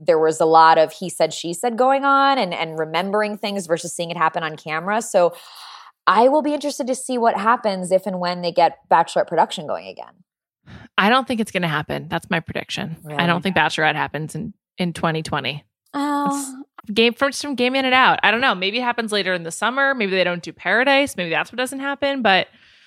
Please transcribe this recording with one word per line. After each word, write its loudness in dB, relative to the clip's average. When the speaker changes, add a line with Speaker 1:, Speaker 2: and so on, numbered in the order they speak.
Speaker 1:
there 4
was 2
a 2
lot 8
of 4
he -10
said, -2
she -8
said -4
going 2
on 4
and, -2
and -6
remembering -2
things -6
versus -4
seeing -8
it -10
happen -2
on -6
camera. -4
So 2
I 6
will 4
be 0
interested -4
to -2
see -6
what 2
happens 0
if 2
and -6
when -4
they -4
get 2
Bachelorette 2
production 0
going -6
again. -18
Speaker 2:
I 4
don't 2
think -2
it's -2
gonna -2
happen. -6
That's -6
my 0
prediction. -8
I -18
Speaker 1:
Really? -2
Speaker 2:
don't 0
think -2
Bachelorette 0
happens -6
in, -10
in -2
twenty -4
twenty. -6
Speaker 1:
Oh. -4
Speaker 2:
It's -12
game, 2
from, -2
from -6
gaming 0
it 0
out. 4
I 4
don't 0
know. 2
Maybe -4
it -4
happens -4
later 0
in -4
the -8
summer. 0
Maybe -2
they 2
don't -4
do -12
Paradise. 2
Maybe -4
that's -2
what -16
doesn't -4
happen. -4
But 4